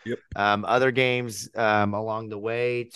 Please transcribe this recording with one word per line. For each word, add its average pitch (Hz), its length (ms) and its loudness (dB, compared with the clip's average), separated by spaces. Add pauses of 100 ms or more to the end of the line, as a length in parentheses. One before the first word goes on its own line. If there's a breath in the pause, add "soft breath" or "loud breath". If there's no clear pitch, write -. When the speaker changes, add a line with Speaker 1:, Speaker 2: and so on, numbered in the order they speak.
Speaker 1:
Yep. 117 140 -6 (180)
Speaker 2:
um, 104 300 2
other 127 240 4
games, 123 680 0
um, 104 380 2
along 110 340 -6
the 107 100 -8
way 120 580 -2